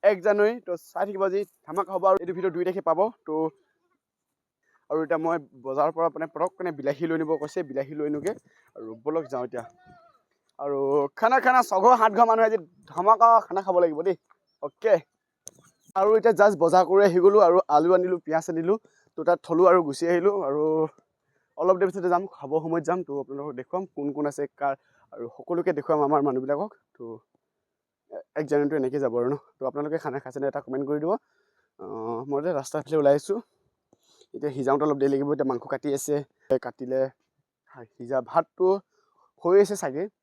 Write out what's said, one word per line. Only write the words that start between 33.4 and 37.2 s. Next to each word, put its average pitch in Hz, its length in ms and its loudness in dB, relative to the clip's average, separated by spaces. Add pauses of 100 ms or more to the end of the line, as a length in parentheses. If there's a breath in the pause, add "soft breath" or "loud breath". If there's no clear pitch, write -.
এতিয়া 135 180 -8
সিজাওঁতে 135 340 0
অলপ 147 120 0
দেৰি 139 140 2
লাগিব। 139 200 -2
এতিয়া 135 180 -2
মাংস 120 180 -6
কাটি 139 260 -6
আছে, 143 220 -4 (460)
কাটিলে 131 400 -6 (680)